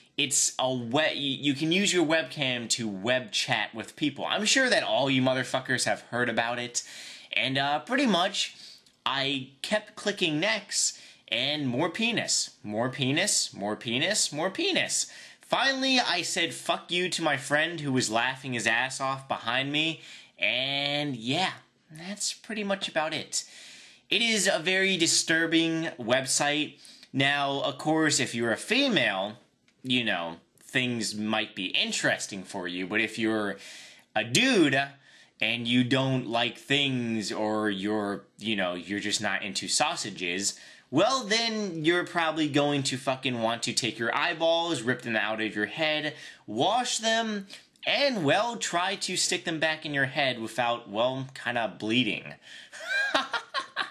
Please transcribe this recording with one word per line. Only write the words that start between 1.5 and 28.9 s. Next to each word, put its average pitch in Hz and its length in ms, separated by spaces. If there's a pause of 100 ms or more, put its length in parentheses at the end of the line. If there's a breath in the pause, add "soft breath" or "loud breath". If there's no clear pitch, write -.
you - 20
can 156 180
use 190 200
your 180 120
webcam 147 680
to 117 160
web 107 460
chat - 420
with 107 220
people. 135 300
I'm 151 180
sure 254 240
that 185 140
all 120 280
you 131 120
motherfuckers 131 640
have 104 180
heard 120 260
about 117 300
it. 120 240 (500 loud breath)
And, 131 260
uh, 143 220
pretty 269 260
much, 196 500 (480 loud breath)
I 135 440 (140)
kept - 340
clicking 185 420
next, 202 600 (300 loud breath)
and 143 380
more 131 240
penis, 214 600 (120)
more 110 280
penis, 143 600
more 101 240
penis, 135 560
more 160 180
penis. 294 600 (300 loud breath)
Finally, 262 580
I 175 240
said, 165 320
"Fuck - 380
you" 180 180
to - 120
my 147 140
friend 151 440
who 147 120
was 123 180
laughing 127 420
his 113 140
ass 123 340
off 135 260
behind 127 460
me, 160 280 (380 loud breath)
and 139 760
yeah, 135 360 (460)
that's 190 340
pretty 214 320
much 196 240
about 160 260
it. - 300 (680 loud breath)
It 208 120
is 220 300
a 135 60
very 190 380
disturbing 165 1040
website. 135 760 (380 loud breath)
Now, 139 500
of 135 160
course, 156 420
if 117 140
you're 117 180
a 104 40
female, 117 840 (440)